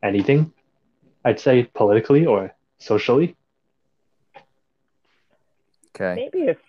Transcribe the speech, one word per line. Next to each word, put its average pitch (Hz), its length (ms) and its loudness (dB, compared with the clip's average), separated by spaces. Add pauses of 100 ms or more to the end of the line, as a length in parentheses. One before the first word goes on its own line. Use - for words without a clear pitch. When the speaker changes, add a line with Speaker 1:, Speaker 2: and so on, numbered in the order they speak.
Speaker 1:
anything. 107 500 0 (720)
I'd 120 140 0
say 127 240 2 (100)
politically 113 520 2
or 98 280 -2 (240)
socially. 127 580 -2 (2500)
Speaker 2:
Okay. 92 200 -6
Speaker 3:
Maybe 302 320 -6
if, 160 220 -4